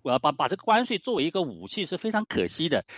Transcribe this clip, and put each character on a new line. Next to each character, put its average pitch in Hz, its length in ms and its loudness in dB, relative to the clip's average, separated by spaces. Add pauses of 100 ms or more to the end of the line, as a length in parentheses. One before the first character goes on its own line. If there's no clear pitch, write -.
呃， 131 160 2
把， 147 140 2
把 139 160 0
这 - 80 -2
个 - 80 -8
关 226 200 4
税 233 140 -2
作 254 160 -4
为 143 100 2
一 165 60 0
个 190 100 -2
武 98 260 -6
器 196 200 -6
是 180 100 -6
非 220 160 -4
常 214 140 0
可 90 200 0
惜 156 220 -2
的， 127 160 0 (140)